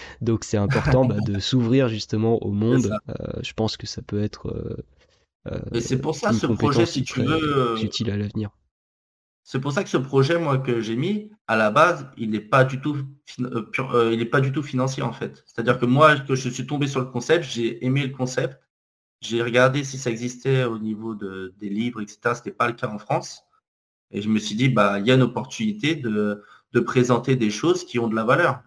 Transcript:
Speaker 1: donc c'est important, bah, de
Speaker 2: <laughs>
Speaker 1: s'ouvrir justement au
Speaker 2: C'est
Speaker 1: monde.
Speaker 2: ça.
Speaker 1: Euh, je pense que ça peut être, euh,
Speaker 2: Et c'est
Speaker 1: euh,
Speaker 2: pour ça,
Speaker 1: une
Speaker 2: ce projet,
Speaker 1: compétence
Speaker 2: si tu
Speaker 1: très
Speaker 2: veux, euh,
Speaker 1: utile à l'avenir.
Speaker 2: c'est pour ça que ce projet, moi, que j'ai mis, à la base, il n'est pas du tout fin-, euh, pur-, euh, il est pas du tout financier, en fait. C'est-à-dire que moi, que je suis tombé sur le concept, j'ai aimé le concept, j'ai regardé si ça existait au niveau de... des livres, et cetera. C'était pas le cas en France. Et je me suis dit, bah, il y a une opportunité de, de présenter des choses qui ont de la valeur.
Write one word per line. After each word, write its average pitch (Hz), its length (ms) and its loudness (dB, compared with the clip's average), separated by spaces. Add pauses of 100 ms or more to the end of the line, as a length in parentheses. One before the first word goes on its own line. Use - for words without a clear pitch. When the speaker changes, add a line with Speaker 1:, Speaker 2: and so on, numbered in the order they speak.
(200)
Speaker 1:
donc 113 240 0
c'est - 120 -4
important, 127 480 2
bah, 107 200 2
de 101 140 -2
Speaker 2:
<laughs> - 20 -2
Speaker 1:
s'ouvrir 123 480 2
justement 110 540 0
au 101 80 -4
Speaker 2:
C'est 101 80 -2
Speaker 1:
monde. 120 280 2
Speaker 2:
ça. - 120 -4 (120)
Speaker 1:
Euh, - 320 -8
je - 100 -12
pense 110 240 -2
que - 100 -12
ça - 160 -10
peut 101 200 -4
être, - 260 -6 (960)
euh, - 140 -8 (140)
Speaker 2:
Et 117 60 -2
c'est 131 160 -2
Speaker 1:
euh, 131 40 -2
Speaker 2:
pour 156 140 -2
ça, 208 160 -2
Speaker 1:
une 220 80 4
Speaker 2:
ce 170 80 0
projet, 123 120 0 (220)
Speaker 1:
compétence 165 100 2
Speaker 2:
si 135 120 -4
tu - 120 -8
Speaker 1:
très 127 100 0
Speaker 2:
veux, 151 340 2
euh, 117 180 2
Speaker 1:
utile 110 340 -4
à 104 60 -2
l'avenir. 104 340 -4 (960)
Speaker 2:
c'est - 160 -6
pour 143 120 -4
ça 196 100 -2
que 196 80 -10
ce 170 60 2
projet, 139 420 2
moi, 143 200 0
que 123 220 -2
j'ai 110 160 -4
mis, 202 340 -2 (180)
à 113 80 2
la 110 140 4
base, 156 460 4
il 110 140 -4
n'est 107 100 -2
pas 131 240 4
du 135 160 0
tout 147 160 -4 (300)
fin-, - 180 -8
euh, 113 180 -6
pur-, - 320 -6
euh, 117 180 4
il 113 80 0
est 117 60 0
pas 139 140 2
du 131 120 0
tout 147 100 -4
financier, 131 400 -2
en 113 100 -2
fait. - 340 -10
C'est-à-dire 120 340 0
que 120 60 2
moi, 147 300 8
que 135 200 -2
je 131 120 -4
suis 123 180 -6
tombé 147 200 -2
sur 135 140 -2
le 123 60 -2
concept, 156 380 0
j'ai 117 400 -4
aimé 135 220 0
le 135 80 -8
concept, 127 460 -4 (600)
j'ai 117 220 -2
regardé 131 420 4
si 135 140 -10
ça 127 120 -4
existait 123 540 0
au 113 140 -2
niveau 110 360 -6
de... 95 440 -10
des 104 100 -8
livres, 113 320 -2
et 104 60 -6
cetera. - 280 -2
C'était - 180 -8
pas 120 160 -2
le 120 60 -4
cas 120 140 -6
en 107 100 -8
France. - 460 -6 (680)
Et 104 100 -6
je 104 60 -4
me 110 100 2
suis 107 160 -4
dit, 127 140 2
bah, 101 320 4
il 101 60 -2
y 123 40 6
a 131 40 8
une 131 80 6
opportunité 113 760 -2
de, 104 460 -2 (300)
de 120 80 4
présenter 123 560 2
des 110 140 0
choses 175 340 0
qui - 140 -6
ont 117 100 0
de 107 60 -2
la 110 100 0
valeur. 143 420 2